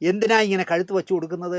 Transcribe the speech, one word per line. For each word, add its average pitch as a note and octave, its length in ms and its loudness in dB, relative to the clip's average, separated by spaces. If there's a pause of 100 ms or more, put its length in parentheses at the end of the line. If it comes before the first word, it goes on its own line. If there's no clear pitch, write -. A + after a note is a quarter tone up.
എന്തിനാ G#3+ 380 2
ഇങ്ങനെ G3 240 0
കഴുത്ത് F3 280 -2
വച്ചു F#3+ 220 -2
കൊടുക്കുന്നത് F3 440 -4